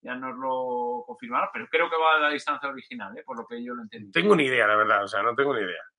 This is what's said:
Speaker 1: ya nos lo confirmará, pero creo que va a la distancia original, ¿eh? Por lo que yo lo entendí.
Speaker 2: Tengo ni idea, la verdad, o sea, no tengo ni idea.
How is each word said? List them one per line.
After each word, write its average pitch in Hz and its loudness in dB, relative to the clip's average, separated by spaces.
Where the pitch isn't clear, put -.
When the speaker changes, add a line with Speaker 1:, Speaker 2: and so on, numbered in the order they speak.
Speaker 1:
ya 123 -8
nos 127 -10
lo 127 -4
confirmará, 123 -4
pero 113 -8
creo 165 0
que 165 -2
va 160 6
a - 4
la 147 2
distancia 143 -4
original, 123 -12
¿eh? - -16
Por - -10
lo 117 -10
que 120 -10
yo 175 -8
lo 240 -12
entendí. 107 -16
Speaker 2:
Tengo 185 6
ni 151 4
idea, 123 4
la 107 6
verdad, 107 4
o 98 -4
sea, 101 -2
no 117 2
tengo 139 2
ni 110 0
idea. 87 -6